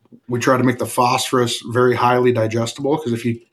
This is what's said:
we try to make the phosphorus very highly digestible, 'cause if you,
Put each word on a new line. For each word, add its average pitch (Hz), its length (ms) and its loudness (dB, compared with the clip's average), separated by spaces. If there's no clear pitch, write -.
we 123 120 -4
try 131 160 4
to 123 80 2
make 123 140 0
the 110 80 -4
phosphorus 123 840 0
very 123 240 4
highly 123 380 2
digestible, 117 680 -2
'cause 123 140 -4
if 117 120 -4
you, 117 160 -4